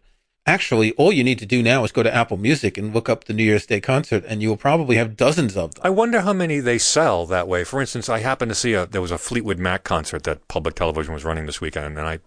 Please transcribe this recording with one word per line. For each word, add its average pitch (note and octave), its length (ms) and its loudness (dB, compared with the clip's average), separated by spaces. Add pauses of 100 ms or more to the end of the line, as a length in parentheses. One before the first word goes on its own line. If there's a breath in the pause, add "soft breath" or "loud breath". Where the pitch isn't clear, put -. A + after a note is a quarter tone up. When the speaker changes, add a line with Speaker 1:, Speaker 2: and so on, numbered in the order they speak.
(460)
Speaker 1:
Actually, A2+ 480 4
all E3 180 6
you C#3+ 120 4
need B2 140 2
to A2 80 -10
do B2 160 2
now A#2+ 220 4
is G#2+ 80 -2
go B2+ 100 0
to A2+ 120 2
Apple A#2 240 0
Music A#2 380 0
and G#2+ 180 -6
look A2+ 140 -2
up - 180 -2
the A2+ 80 -6
New A2 100 0
Year's G#2+ 240 4
Day G#2+ 120 0
concert, C3 480 0
and G#2+ 140 -4
you G#2+ 80 0
will G#2+ 80 0
probably C#3+ 380 2
have A2+ 200 0
dozens C3+ 400 2
of E2+ 200 -4
them. - 80 -12
Speaker 2:
I F#3 80 2
wonder A#3 300 2
how G3 120 0
many E3 260 0
they A#2+ 200 0
sell G#2 480 2
that F2+ 200 0
way. F2+ 160 0
For C3 160 -4
instance, B2 300 -6
I A2+ 100 0
happened B2 300 -2
to G#2+ 60 -4
see A#2+ 180 0
a, F2+ 140 0
there F#2+ 140 -4
was F2 100 -4
a F2 80 -4
Fleetwood G#2 400 -4
Mac F#2 240 -2
concert D#2+ 400 -4
that - 240 -6
public D#2+ 260 -4
television D#2+ 400 -4
was D2 100 -10
running D#2+ 220 -4
this D2 160 -10
weekend, D2+ 380 -8
and D#2 80 -6
I D#2+ 200 -6